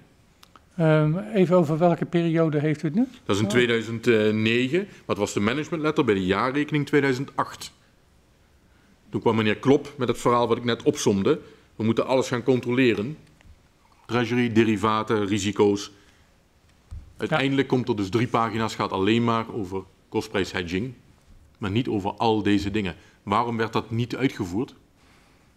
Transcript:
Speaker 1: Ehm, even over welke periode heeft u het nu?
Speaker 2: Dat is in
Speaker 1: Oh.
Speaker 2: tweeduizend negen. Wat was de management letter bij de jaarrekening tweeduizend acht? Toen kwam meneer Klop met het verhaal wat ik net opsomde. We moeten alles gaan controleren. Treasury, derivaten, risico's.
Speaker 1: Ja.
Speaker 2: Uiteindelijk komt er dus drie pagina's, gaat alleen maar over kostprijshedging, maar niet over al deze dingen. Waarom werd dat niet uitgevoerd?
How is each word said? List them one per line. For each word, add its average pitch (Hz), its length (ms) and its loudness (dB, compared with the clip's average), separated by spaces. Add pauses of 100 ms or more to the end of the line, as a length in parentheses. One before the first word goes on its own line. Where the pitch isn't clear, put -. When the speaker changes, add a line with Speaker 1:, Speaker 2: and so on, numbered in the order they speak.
(760)
Speaker 1:
Ehm, 156 420 2
even 196 380 2
over 160 220 2
welke 165 280 2
periode 165 540 0
heeft 151 240 -2
u 165 40 -2
het 151 80 -4
nu? 247 120 2 (180)
Speaker 2:
Dat 101 100 0
is 98 60 0
in 107 60 2
Speaker 1:
Oh. 101 40 -2
Speaker 2:
tweeduizend 117 540 0 (280)
negen. 123 540 0 (180)
Wat - 120 -2
was - 160 -2
de 139 60 -2
management 147 440 -2
letter 151 220 0
bij 110 80 2
de 95 120 0
jaarrekening 135 600 0
tweeduizend 139 500 0
acht? - 380 -6 (1400)
Toen 107 80 -4
kwam 113 120 2
meneer 107 220 2
Klop - 400 2
met 123 100 -2
het 117 100 -2
verhaal 120 300 2
wat 113 100 2
ik 120 60 -10
net 117 200 -4
opsomde. 110 560 0 (360)
We 113 80 -6
moeten 113 240 0
alles 127 200 0
gaan 120 160 -4
controleren. 123 720 0 (880)
Treasury, 120 460 0
derivaten, 107 720 2
risico's. 101 600 0
Speaker 1:
Ja. - 60 -18 (1300)
Speaker 2:
Uiteindelijk 135 500 0
komt 127 220 0
er 113 60 2
dus 101 140 -2
drie 117 180 0
pagina's, 113 480 -2
gaat 101 160 -2
alleen 104 320 2
maar 113 300 -2
over 95 300 -8 (260)
kostprijshedging, 98 840 -4 (640)
maar 98 140 -4
niet 123 160 0
over 101 240 -2
al 110 320 0
deze 101 280 2
dingen. 98 240 -4 (280)
Waarom 117 340 -2
werd 110 160 -4
dat 110 180 -4
niet 117 240 -4
uitgevoerd? 113 600 -4 (800)